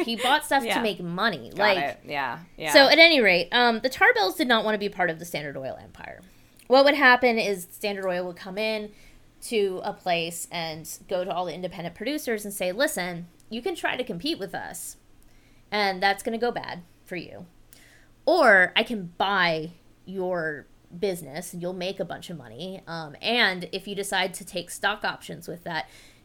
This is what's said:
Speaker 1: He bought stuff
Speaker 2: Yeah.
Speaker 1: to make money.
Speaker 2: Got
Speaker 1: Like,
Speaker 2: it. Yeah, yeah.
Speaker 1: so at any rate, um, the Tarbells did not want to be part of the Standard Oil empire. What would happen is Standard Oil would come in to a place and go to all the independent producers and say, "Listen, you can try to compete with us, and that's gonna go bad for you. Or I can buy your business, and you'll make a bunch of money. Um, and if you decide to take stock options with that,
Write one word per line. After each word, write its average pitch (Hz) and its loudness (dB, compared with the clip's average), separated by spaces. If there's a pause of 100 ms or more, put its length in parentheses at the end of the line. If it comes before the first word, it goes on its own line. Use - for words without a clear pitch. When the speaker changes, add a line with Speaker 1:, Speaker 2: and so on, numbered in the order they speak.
Speaker 1:
He 233 -2
bought 262 2
stuff 277 2
Speaker 2:
Yeah. 208 -2
Speaker 1:
to - 0
make 196 -2
money. 175 -2
Speaker 2:
Got - -8
Speaker 1:
Like, 190 4
Speaker 2:
it. 139 -2
Yeah, 139 -4 (180)
yeah. 151 -2
Speaker 1:
so 277 10
at 294 6
any 330 8
rate, 180 4
um, 233 4
the 254 -2
Tarbells 381 4
did 302 0
not 220 2
want 214 2
to 202 -6
be 202 -4
part 185 0
of 160 -6
the 170 -12
Standard 147 -8
Oil 131 -8
empire. - -18 (460)
What 262 8
would 285 6
happen 247 6
is 190 -2
Standard 196 -6
Oil 180 -2
would 180 -10
come 190 -12
in 214 -4 (520)
to 196 0
a 202 -4
place 170 -2
and 160 -8 (180)
go 180 -2
to 190 -6
all 180 -2
the 165 -6
independent 175 -10
producers 240 -4
and 202 -10
say, 180 -2
"Listen, 180 -4 (220)
you 226 -8
can 381 -4
try - -2
to 247 -6
compete 247 -6
with 190 -8
us, - -12 (760)
and 196 0
that's 196 2
gonna 226 -4
go 233 0
bad - -10 (240)
for 185 -12
you. - -12 (800)
Or 226 8
I 220 4
can 202 -6
buy 175 0 (340)
your 175 -4 (320)
business, 170 -6
and 175 -10
you'll 175 -6
make 190 -6
a 185 -4
bunch - -12
of 170 -10
money. 139 -14
Um, 156 -10
and 196 0
if 185 -8
you 202 -8
decide 190 -2
to 175 -14
take 175 -10
stock 208 -4
options 165 -8
with 170 -12
that, 160 -8 (360)